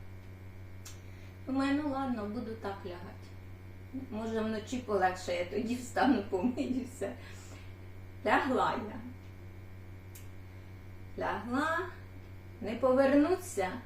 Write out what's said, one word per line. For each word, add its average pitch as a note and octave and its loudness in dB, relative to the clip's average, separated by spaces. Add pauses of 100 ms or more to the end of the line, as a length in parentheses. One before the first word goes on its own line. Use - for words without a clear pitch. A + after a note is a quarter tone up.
(1500)
Думаю, C#4 4
ну C#4+ 2
ладно, B3+ 0
буду A3 -4
так G3 -4 (100)
лягати. - -8 (840)
Може, A3 0
вночі A3 0
полегше, F#3 2
я F3 2
тоді A3 0
встану, A#3+ 6
помиюся. B3 0 (1120)
Лягла B3+ 6 (140)
я. - -8 (2250)
Лягла, C#4+ 0 (840)
не G3 -4
повернуться C4+ 6 (180)